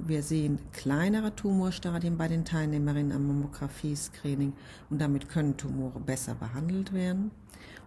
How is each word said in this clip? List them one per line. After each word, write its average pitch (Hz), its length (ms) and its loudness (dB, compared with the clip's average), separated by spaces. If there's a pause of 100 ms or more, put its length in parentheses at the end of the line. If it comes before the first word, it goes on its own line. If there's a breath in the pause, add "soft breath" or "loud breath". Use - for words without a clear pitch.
wir 151 160 2
sehen 147 360 2 (120)
kleinere 202 640 2
Tumorstadien 175 800 2
bei 165 120 2
den 165 160 2
Teilnehmerinnen 147 640 2
am 143 160 2
Mammographie-Screening 143 1300 -2 (360 loud breath)
und 151 120 0
damit 143 260 2
können 147 300 2
Tumore 131 420 -4
besser 127 360 -2
behandelt 170 580 -2
werden. 185 380 0 (560 loud breath)